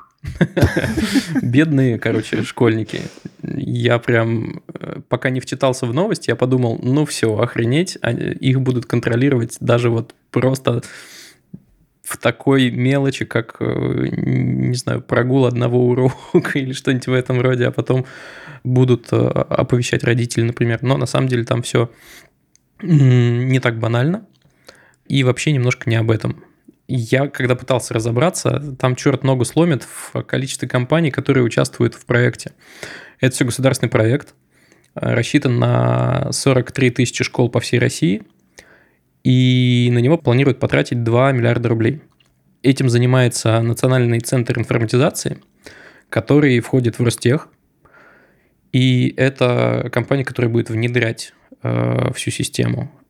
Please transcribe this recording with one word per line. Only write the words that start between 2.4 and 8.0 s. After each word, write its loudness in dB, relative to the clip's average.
школьники. 0
Я 0
прям, -2
э, -12
пока -2
не -4
вчитался -2
в -2
новость, -2
я 0
подумал, 0
ну 0
всё, -2
охренеть, 0